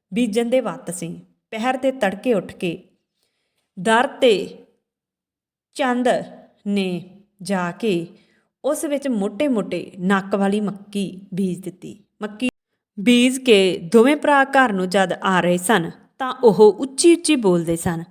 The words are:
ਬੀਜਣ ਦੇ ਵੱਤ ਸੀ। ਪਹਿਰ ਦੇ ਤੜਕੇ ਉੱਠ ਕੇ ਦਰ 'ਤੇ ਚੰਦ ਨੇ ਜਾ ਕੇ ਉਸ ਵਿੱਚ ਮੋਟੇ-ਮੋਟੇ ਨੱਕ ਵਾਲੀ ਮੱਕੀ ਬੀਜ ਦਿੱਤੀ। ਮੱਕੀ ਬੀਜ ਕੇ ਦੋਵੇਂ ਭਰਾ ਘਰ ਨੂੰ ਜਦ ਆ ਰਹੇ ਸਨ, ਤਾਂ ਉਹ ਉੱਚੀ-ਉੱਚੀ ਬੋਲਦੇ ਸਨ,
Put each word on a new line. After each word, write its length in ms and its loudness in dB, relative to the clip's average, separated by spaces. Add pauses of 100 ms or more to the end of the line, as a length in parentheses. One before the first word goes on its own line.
(140)
ਬੀਜਣ 300 0
ਦੇ 160 0
ਵੱਤ 300 -8
ਸੀ। 320 -12 (280)
ਪਹਿਰ 260 -4
ਦੇ 160 -2
ਤੜਕੇ 420 -2
ਉੱਠ 200 -6
ਕੇ 340 -8 (920)
ਦਰ 260 2
'ਤੇ 520 0 (1160)
ਚੰਦ 340 -2 (580)
ਨੇ 440 -4 (320)
ਜਾ 280 -4
ਕੇ 360 -4 (580)
ਉਸ 200 -2
ਵਿੱਚ 240 -4
ਮੋਟੇ-ਮੋਟੇ 920 -2
ਨੱਕ 340 0
ਵਾਲੀ 260 0
ਮੱਕੀ 600 -8 (140)
ਬੀਜ 260 -4
ਦਿੱਤੀ। 380 -16 (240)
ਮੱਕੀ 260 -6 (520)
ਬੀਜ 380 4
ਕੇ 400 4 (140)
ਦੋਵੇਂ 240 6
ਭਰਾ 280 2
ਘਰ 280 2
ਨੂੰ 160 -2
ਜਦ 200 2 (140)
ਆ 180 2
ਰਹੇ 160 2
ਸਨ, 340 0 (280)
ਤਾਂ 160 -6 (100)
ਉਹ 280 8
ਉੱਚੀ-ਉੱਚੀ 640 2
ਬੋਲਦੇ 400 0
ਸਨ, 340 -4